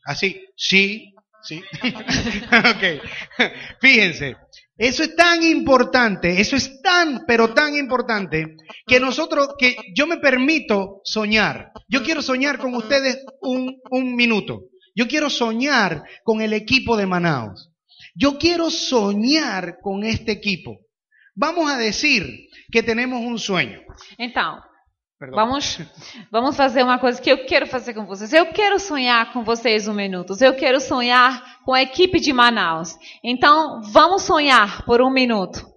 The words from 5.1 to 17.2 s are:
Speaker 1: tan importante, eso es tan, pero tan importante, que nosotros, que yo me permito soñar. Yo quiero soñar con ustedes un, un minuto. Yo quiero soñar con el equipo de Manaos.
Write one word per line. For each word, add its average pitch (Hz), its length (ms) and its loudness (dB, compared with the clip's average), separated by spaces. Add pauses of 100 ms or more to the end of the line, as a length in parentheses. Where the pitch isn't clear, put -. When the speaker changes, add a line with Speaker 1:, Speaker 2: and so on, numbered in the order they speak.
Speaker 1:
tan 339 260 4
importante, 247 960 2
eso - 140 0
es - 260 -4
tan, 349 460 0
pero 226 260 2
tan 294 240 0
importante, 208 800 -4 (300)
que 254 140 4
nosotros, 285 480 -2 (100)
que 247 180 2 (180)
yo 277 120 2
me 339 120 -4
permito 254 840 0
soñar. 208 680 -2 (160)
Yo 233 160 -2
quiero 311 180 -4
soñar 262 360 -2
con 254 180 -6
ustedes 269 480 -2 (160)
un, 254 400 -6 (100)
un 254 240 -2
minuto. 208 540 -2 (260)
Yo 233 140 -2
quiero 302 200 -2
soñar 226 760 -2 (180)
con 220 180 -2
el 214 120 -2
equipo 226 440 -2
de 196 100 0
Manaos. 160 680 -4 (420)